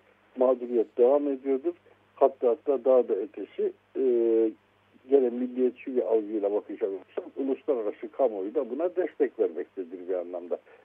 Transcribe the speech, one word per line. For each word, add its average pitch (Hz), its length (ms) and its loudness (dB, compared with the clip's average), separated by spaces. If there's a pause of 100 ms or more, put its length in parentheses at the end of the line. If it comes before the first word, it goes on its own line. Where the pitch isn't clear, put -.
(360)
Mağduriyet 123 600 0
devam 143 300 6
ediyordur. 135 440 -2 (420)
Hatta, - 340 2
hatta 120 360 -2
daha 127 240 4
da 113 60 -2
ötesi, 104 580 -6 (240)
e, - 60 -2 (1080)
gene 131 200 4
milliyetçi 123 640 -4
bir 120 60 2
algıyla 107 500 0
bakacak 101 380 -4
olursak 98 340 -10 (120)
uluslararası 131 760 -4
kamuoyu 110 420 -2
da 131 160 -4
buna 170 260 -4
destek 151 440 -2
vermektedir 90 680 -6
bir 92 60 -4
anlamda. 87 440 -6 (260)